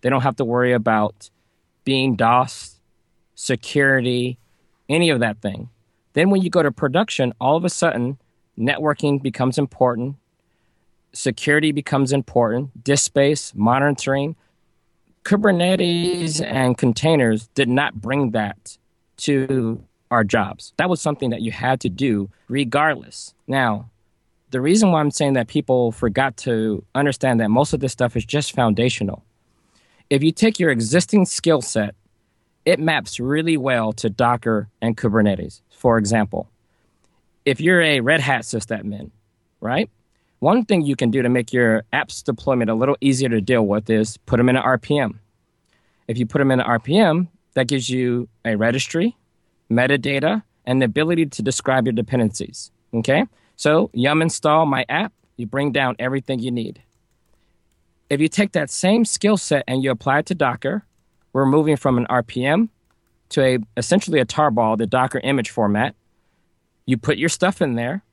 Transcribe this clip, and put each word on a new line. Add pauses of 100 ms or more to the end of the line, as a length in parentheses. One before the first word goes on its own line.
They
don't
have
to
worry
about (540)
being
dos, (580)
security, (500)
any
of
that
thing. (440)
Then
when
you
go
to
production,
all
of
a
sudden, (400)
networking
becomes
important, (960)
security
becomes
important,
disk
space,
monitoring. (880)
Kubernetes
and
containers
did
not
bring
that (400)
to (280)
our
jobs.
That
was
something
that
you
had
to
do (160)
regardless. (140)
Now, (600)
the
reason
why
I'm
saying
that
people
forgot
to (100)
understand
that
most
of
this
stuff
is
just
foundational. (880)
If
you
take
your
existing
skill
set, (680)
it
maps
really
well
to
Docker (120)
and
Kubernetes.
For
example, (960)
if
you're
a
Red
Hat
sysadmin, (500)
right? (480)
One
thing
you
can
do
to
make
your
apps
deployment
a
little
easier
to
deal
with
is
put
'em
in
an
R
P
M. (840)
If
you
put
'em
in
an
R
P
M, (260)
that
gives
you (160)
a
registry, (540)
metadata, (240)
and
the
ability
to
describe
your
dependencies, (240)
okay? (300)
So
yum
install
my
app, (240)
you
bring
down
everything
you
need. (1300)
If
you
take
that
same
skill
set
and
you
apply
it
to
Docker, (480)
we're
moving
from
an
R
P
M (600)
to
a, (180)
essentially
a
tarball,
the
Docker
image
format. (920)
You
put
your
stuff
in
there (100)